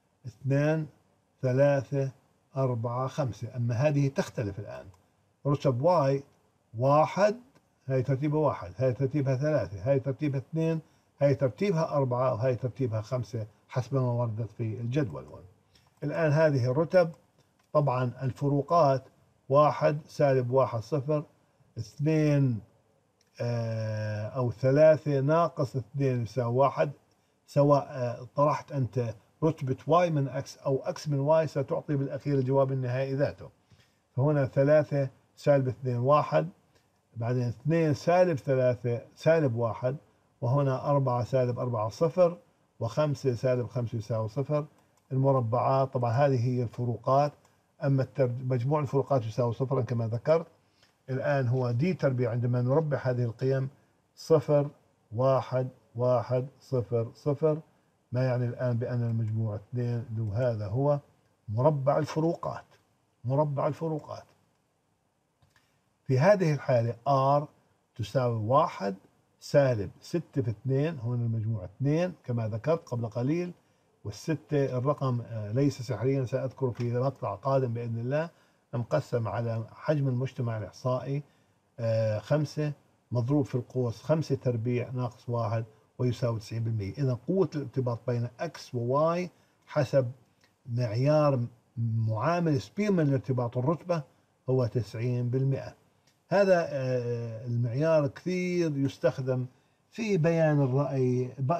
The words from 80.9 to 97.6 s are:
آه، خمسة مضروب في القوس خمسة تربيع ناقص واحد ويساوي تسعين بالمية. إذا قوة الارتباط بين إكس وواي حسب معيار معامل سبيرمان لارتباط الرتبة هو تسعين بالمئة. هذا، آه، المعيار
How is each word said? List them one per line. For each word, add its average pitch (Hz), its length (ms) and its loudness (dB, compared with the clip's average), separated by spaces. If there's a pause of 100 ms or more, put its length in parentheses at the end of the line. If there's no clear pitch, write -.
آه، 110 380 0
خمسة 147 540 -2 (400)
مضروب 127 320 2
في - 100 -8
القوس 123 480 -4
خمسة 156 320 0
تربيع 120 560 -2
ناقص 123 380 -8
واحد 117 360 -2 (340)
ويساوي 120 400 -2
تسعين 113 260 -6
بالمية. 107 280 -4
إذا 131 260 -2 (100)
قوة 180 260 2
الارتباط 123 520 -4
بين 120 220 -2 (120)
إكس - 340 -10
وواي 156 560 0 (360)
حسب 131 440 0 (600)
معيار 131 680 2 (360)
معامل 117 840 0
سبيرمان 185 500 0
لارتباط 127 480 -2
الرتبة 165 440 -2 (480)
هو 127 160 2
تسعين 120 640 -4
بالمئة. 131 460 -2 (540)
هذا، 185 400 4
آه، 120 800 -4
المعيار 131 600 2